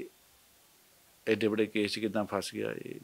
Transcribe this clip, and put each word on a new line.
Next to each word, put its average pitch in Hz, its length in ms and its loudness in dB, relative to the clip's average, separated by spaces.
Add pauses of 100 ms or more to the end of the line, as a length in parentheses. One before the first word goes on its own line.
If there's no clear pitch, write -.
(1300)
ਐਡੇ 110 180 4
ਵੱਡੇ 107 200 4
ਕੇਸ 104 260 0
'ਚ - 60 -4
ਕਿੱਦਾਂ 107 260 0
ਫਸ 98 300 -2
ਗਿਆ, 101 180 -4
ਇਹ - 320 -10